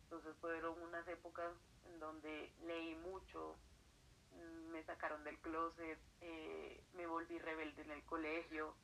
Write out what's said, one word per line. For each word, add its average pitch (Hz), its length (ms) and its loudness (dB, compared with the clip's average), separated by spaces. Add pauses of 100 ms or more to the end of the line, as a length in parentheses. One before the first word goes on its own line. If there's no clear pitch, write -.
Entonces 156 360 -4
fueron 165 420 4
unas 170 280 0
épocas 170 420 0 (340)
en 170 140 -8
donde 156 520 -2 (140)
leí 165 300 2
mucho, 165 640 -2 (760)
mm, 165 400 -6
me 160 120 0
sacaron 156 420 2
del 151 140 -2
closet, 165 600 4 (220)
eh, 160 600 -4 (120)
me 180 120 0
volví 170 340 2
rebelde 160 420 0
en 156 100 -4
el 147 140 -4
colegio. 160 800 2